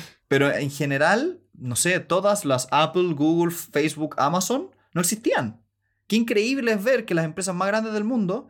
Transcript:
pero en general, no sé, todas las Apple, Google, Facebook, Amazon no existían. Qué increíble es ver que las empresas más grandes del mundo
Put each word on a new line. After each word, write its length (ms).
pero 240
en 180
general, 680
no 220
sé, 240
todas 460
las 260
Apple, 440
Google, 380
Facebook, 640
Amazon 520
no 80
existían. 580
Qué 80
increíble 560
es 100
ver 220
que 120
las 100
empresas 280
más 140
grandes 260
del 120
mundo 440